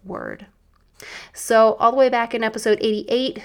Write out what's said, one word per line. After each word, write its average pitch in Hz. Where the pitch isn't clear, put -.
word. -
So 226
all 233
the 254
way 262
back 233
in 226
episode 220
eighty-eight, 220